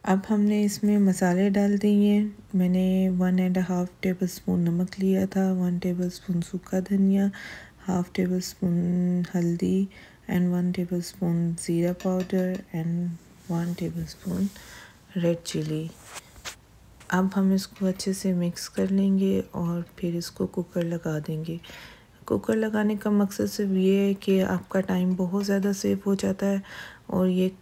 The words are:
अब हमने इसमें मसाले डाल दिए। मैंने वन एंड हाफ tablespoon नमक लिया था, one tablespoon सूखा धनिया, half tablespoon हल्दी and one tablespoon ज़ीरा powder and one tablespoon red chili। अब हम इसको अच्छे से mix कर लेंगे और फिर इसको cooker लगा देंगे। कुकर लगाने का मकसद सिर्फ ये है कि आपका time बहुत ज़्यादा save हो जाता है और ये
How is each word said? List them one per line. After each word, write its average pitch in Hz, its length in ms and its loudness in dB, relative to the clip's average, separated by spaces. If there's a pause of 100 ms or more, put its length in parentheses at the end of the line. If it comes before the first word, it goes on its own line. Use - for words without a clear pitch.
अब 196 240 2
हमने 208 360 2
इसमें 208 360 2
मसाले 190 500 4
डाल 202 280 2
दिए। 208 440 4 (340)
मैंने 185 560 2
वन 185 280 2
एंड 185 200 2
हाफ 180 300 -2 (120)
tablespoon 180 600 -2
नमक 170 380 0
लिया 190 280 2
था, 190 260 0
one 180 260 0
tablespoon 180 600 -2
सूखा 185 400 -4
धनिया, 196 480 2 (520)
half 180 320 -2
tablespoon 180 1120 0 (100)
हल्दी 185 520 2 (420)
and 180 180 2
one 180 260 0
tablespoon 175 640 -2 (200)
ज़ीरा 170 420 0
powder 185 640 -2 (100)
and 170 760 -4
one 170 240 -2
tablespoon 175 720 -4 (680)
red 170 260 0
chili। 156 460 -6 (1200)
अब 190 240 2
हम 190 180 4
इसको 190 320 -2
अच्छे 190 280 -2
से 190 220 -2
mix 175 340 -4
कर 190 220 -2
लेंगे 190 480 2 (160)
और 170 300 -2 (140)
फिर 170 160 -4
इसको 170 320 -6
cooker 175 380 -4
लगा 165 360 -4
देंगे। 165 380 -6 (680)
कुकर 220 280 0
लगाने 214 400 2
का 208 160 -2
मकसद 202 360 2
सिर्फ 202 260 -2
ये 190 240 4
है 196 180 4
कि 190 260 2
आपका 185 420 0
time 185 320 2
बहुत 185 300 0
ज़्यादा 196 280 0
save 196 320 -2
हो 196 100 2
जाता 196 300 -2
है 196 160 2 (480)
और 185 180 2
ये 185 200 2 (140)